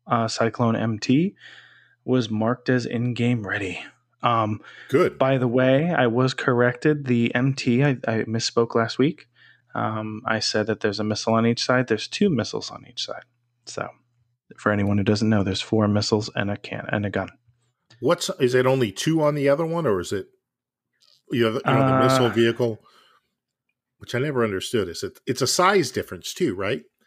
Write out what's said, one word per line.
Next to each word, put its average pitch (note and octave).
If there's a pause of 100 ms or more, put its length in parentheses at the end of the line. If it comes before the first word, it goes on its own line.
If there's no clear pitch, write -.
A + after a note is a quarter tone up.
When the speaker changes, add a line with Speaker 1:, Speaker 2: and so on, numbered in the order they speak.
Speaker 1:
uh, A#2
Cyclone A2+
M A2
T D#3+ (680)
was B2
marked A2
as B2+
in-game A#2+
ready. G2 (400)
Um, A2+ (280)
Speaker 2:
Good. C3
Speaker 1:
by C3+
the B2
way, C3
I C3
was B2+
corrected. B2+
The A#2+
M C3
T, B2+
I, D3 (160)
I A2
misspoke A2+
last A2+
week. D3 (480)
Um, A2
I A2
said G#2+
that G#2+
there's G#2
a G#2+
missile G#2+
on A2+
each A#2
side. B2+
There's G#2+
two -
missiles -
on -
each -
side. - (420)
So, - (680)
for -
anyone G2+
who G2
doesn't G#2+
know, G#2
there's F#2+
four G#2+
missiles G#2
and G2+
a G2+
can A2
and G#2
a G2+
gun. F#2+ (680)
Speaker 2:
What's, D#3 (100)
is B2
it B2+
only C3
two D#3+
on D3
the C#3
other D3
one, E3
or G#2
is E2+
it, F#2+ (1040)
you A#2+
know, A2
the, C3
you C#3
know, C3+
the C3
Speaker 1:
Uh, C3
Speaker 2:
missile C3
vehicle, A#2 (1160)
which -
I A#2+
never C3
understood? G2
Is E2+
it, F#2+
it's B2+
a B2+
size F3+
difference -
too, C3
right? G2+ (240)